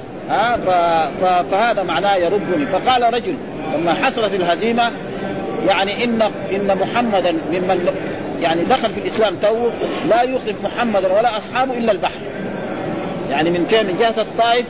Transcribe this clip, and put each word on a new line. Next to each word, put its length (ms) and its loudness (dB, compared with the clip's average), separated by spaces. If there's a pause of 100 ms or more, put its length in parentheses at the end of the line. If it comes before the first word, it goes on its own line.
(300)
ها؟ 280 2
ف-، 640 2
ف-، 280 2
فهذا 320 2
معناه 320 2
يربني. 500 0
فقال 480 2
رجل 220 -2 (400)
لما 180 2
حصلت 400 0
الهزيمة، 580 0 (760)
يعني: 360 2
"إن، 180 2 (300)
إن 300 0
محمدا 500 2
ممن 560 0 (540)
يعني 220 2
دخل 280 2
في 80 -6
الإسلام 420 0
تو، 280 2 (400)
لا 140 6
يخرج 400 -2
محمدا 500 0
ولا 240 2
أصحابه 400 -2
إلا 140 2
البحر". 280 -2 (1120)
يعني 200 0
من 160 0
فين؟ 200 4
من 140 -2
جهة 220 2
الطائف، 480 2